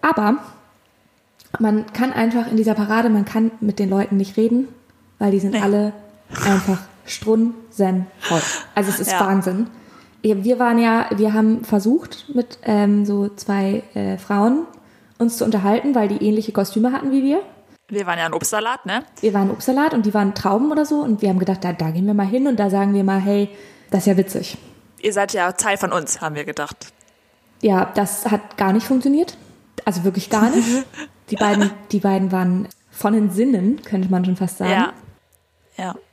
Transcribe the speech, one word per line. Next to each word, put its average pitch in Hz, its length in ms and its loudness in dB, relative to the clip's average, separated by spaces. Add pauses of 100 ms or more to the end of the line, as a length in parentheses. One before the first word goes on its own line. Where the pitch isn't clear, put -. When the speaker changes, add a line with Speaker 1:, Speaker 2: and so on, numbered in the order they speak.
Speaker 1:
Aber 247 380 2 (1200)
man 214 320 0
kann 254 200 -2
einfach 233 380 0
in 220 60 0
dieser 220 180 2
Parade, 214 360 0
man 208 140 4
kann 226 360 0
mit 202 180 -2
den 196 120 0
Leuten 196 260 0
nicht 196 200 -2
reden, 233 300 2 (540)
weil 202 100 2
die 196 80 4
sind 196 140 0
Speaker 2:
Nee. 214 100 0
Speaker 1:
alle 208 300 2 (520)
einfach 190 340 2 (280)
strunzenvoll. 196 1300 -2 (340)
Also 202 160 0
es - 100 -2
ist - 120 -2
Speaker 2:
Ja. 180 80 0
Speaker 1:
Wahnsinn. 190 480 0 (540)
Ja, 202 220 2
wir 247 140 2
waren 233 200 2
ja, 226 280 2 (100)
wir 214 160 2
haben 220 320 2
versucht, 214 680 0
mit, 240 300 -2
ähm, 208 400 2
so 202 240 0
zwei, 196 540 -2 (120)
äh, 196 240 -4
Frauen 233 480 0 (520)
uns 233 180 0
zu 240 80 -2
unterhalten, 220 500 0
weil 214 140 2
die 202 160 -2
ähnliche 214 280 0
Kostüme 220 400 0
hatten 269 180 -4
wie 269 120 0
wir. 285 180 2 (480)
Speaker 2:
Wir 202 180 -4
waren 170 120 -4
ja 165 80 -2
in 165 60 -2
Obstsalat, 220 540 -4
ne? 214 160 -2 (180)
Speaker 1:
Wir 208 140 0
waren 196 120 2
in 196 40 2
Obstsalat 269 440 0
und 220 120 2
die 208 80 -2
waren 202 200 2
Trauben 220 360 0
oder 302 160 0
so 294 160 0
und 220 200 0
wir 208 60 2
haben 190 120 2
gedacht, 185 240 -2
da, 180 80 -2
da 160 180 -4
gehen 175 160 -2
wir 208 80 2
mal 202 120 2
hin 254 200 0
und 262 100 0
da 202 140 0
sagen 196 240 2
wir 196 100 2
mal, 190 160 2
hey, 202 280 0 (420)
das 190 120 2
ist - 40 2
ja 196 100 4
witzig. - 400 -2 (440)
Speaker 2:
Ihr 208 120 0
seid 202 200 0
ja 185 200 0
Teil 202 240 0
von 190 160 -2
uns, 165 280 -4
haben 156 160 -6
wir 147 80 -6
gedacht. - 480 -8 (680)
Speaker 1:
Ja, 190 340 2
das - 360 -2
hat 208 260 -2
gar 190 160 2
nicht 220 140 0
funktioniert. 277 500 0 (480)
Also 175 200 -2
wirklich 196 260 -2
gar 226 200 4
nicht. 240 180 2
Speaker 2:
<laughs> 254 180 0 (440)
Speaker 1:
Die 214 60 -4
beiden, 202 340 2 (220)
die 202 80 0
beiden 190 300 0
waren 185 380 0 (220)
von - 240 0
den 208 160 2
Sinnen, 220 520 2
könnte 185 280 -2
man 180 140 2
schon 185 120 0
fast 185 220 -4
sagen. 180 120 -2
Speaker 2:
Ja. 185 220 0 (840)
Ja. 185 160 -8 (180)